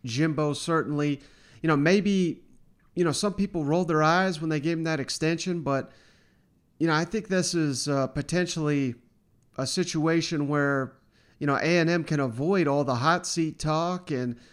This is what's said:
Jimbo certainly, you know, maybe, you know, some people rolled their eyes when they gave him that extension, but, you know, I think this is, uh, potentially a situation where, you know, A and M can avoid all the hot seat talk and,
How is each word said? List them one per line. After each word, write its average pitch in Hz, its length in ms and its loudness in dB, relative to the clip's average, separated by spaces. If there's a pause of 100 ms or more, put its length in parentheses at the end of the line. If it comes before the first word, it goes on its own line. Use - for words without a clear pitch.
Jimbo 147 480 0
certainly, 147 640 -2 (420)
you 160 60 0
know, 156 80 4
maybe, 185 680 2 (520)
you 175 80 0
know, 165 80 2
some 196 220 -2
people 185 320 -2
rolled 170 220 2
their 156 160 2
eyes 170 360 2
when 160 100 -4
they 156 100 0
gave 165 180 -2
him 165 60 -4
that 160 160 -2
extension, 165 640 -2
but, 135 300 -2 (880)
you 160 80 2
know, 160 60 2
I 160 120 2
think 214 220 -4
this 185 280 0
is, 147 320 0
uh, 135 200 0
potentially 147 880 -2 (600)
a 135 80 -4
situation 165 840 0
where, 143 460 0 (460)
you 147 80 -2
know, 143 80 2
A 160 240 2
and 165 100 4
M 170 140 0
can 156 160 -2
avoid 143 480 0
all 143 160 2
the 135 120 0
hot 165 300 0
seat 160 320 -2
talk 165 540 -4
and, 123 240 -2 (180)